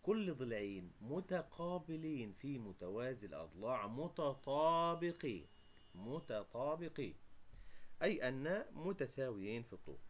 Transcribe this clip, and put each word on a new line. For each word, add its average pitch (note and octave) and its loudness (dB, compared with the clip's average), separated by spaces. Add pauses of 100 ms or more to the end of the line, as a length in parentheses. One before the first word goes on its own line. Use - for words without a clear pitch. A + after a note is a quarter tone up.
كل G3+ 4
ضلعين G#2 -2 (100)
متقابلين D#3+ -2
في C3+ -4
متوازي G#2 -4
الأضلاع F2+ -2
متطابقين، D#3+ 2 (480)
متطابقين، B2+ -2 (880)
أي F3 6
أن D3 0
متساويين B2 0
في A#2+ -10
الطول. - -6 (100)